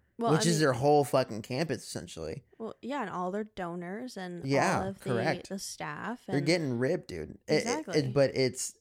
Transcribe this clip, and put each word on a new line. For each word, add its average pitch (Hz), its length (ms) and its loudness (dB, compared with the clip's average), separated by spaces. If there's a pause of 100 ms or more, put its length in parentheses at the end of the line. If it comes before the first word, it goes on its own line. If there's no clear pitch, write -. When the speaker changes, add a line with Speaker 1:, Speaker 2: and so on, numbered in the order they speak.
(200)
Speaker 1:
Well, 233 140 4
Speaker 2:
which 156 120 6
Speaker 1:
I 170 40 4
Speaker 2:
is 160 80 4
Speaker 1:
mean - 20 2
Speaker 2:
their 139 140 6
whole 143 300 6
fucking 123 380 2
campus, 131 420 -2
essentially. 80 600 -8 (160)
Speaker 1:
Well, 220 240 -10
yeah, 269 180 -4
and 190 80 -6
all 180 220 -4
their 214 140 -4
donors 185 720 -8
and 180 280 -8
Speaker 2:
Yeah, 139 360 4
Speaker 1:
all - 80 -2
of - 100 -8
the, - 100 -6
Speaker 2:
correct. 127 400 0
Speaker 1:
the 196 80 -6
staff 175 720 -8
Speaker 2:
They're 143 100 -2
Speaker 1:
and 139 80 0
Speaker 2:
getting 151 320 2
ripped, 135 300 0
dude. 78 400 -8
It, 147 60 2
it, 151 80 6
Speaker 1:
Exactly. 247 380 -2
Speaker 2:
it, 135 140 0
but 135 220 4
it's - 460 0